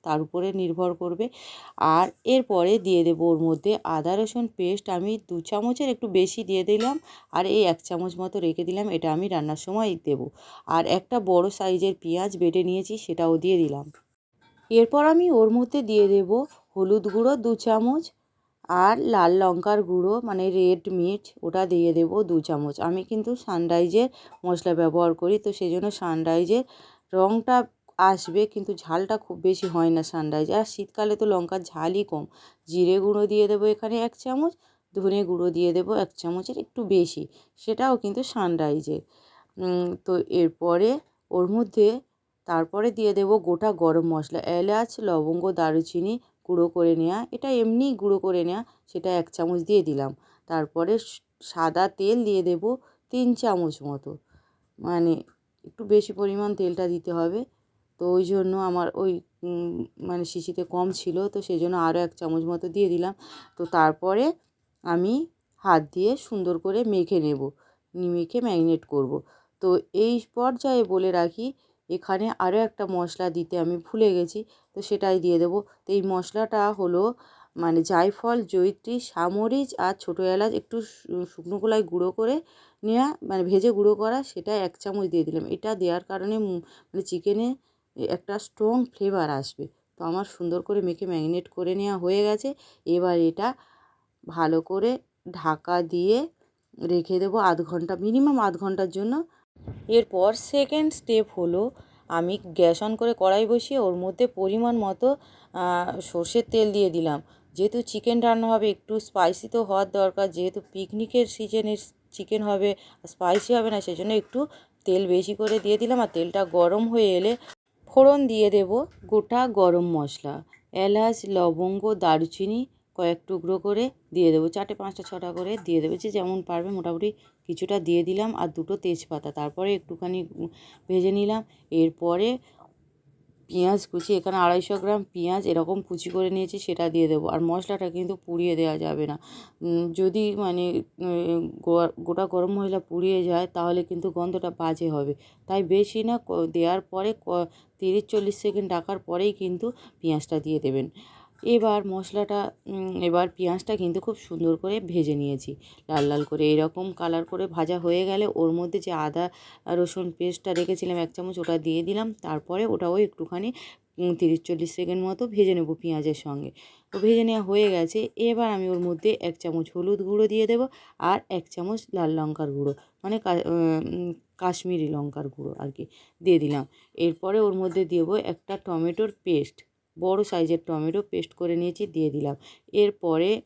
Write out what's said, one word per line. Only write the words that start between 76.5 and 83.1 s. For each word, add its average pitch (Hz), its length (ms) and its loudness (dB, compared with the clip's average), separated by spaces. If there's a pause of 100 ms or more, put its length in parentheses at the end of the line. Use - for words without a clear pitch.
হলো, 185 320 0 (520)
মানে, 165 280 2
জায়ফল, 202 580 2
জয়িত্রী, 196 580 -2
সামরিচ 220 800 -2
আর 185 220 0
ছোটো 185 240 -6
এলাচ 196 300 0
একটু - 280 -6
শু-, 180 440 -10
শুকনো 175 340 -10
খোলায় 214 240 2
গুঁড়ো 180 280 -2
করে 226 240 0 (480)
নেওয়া, 233 240 2 (160)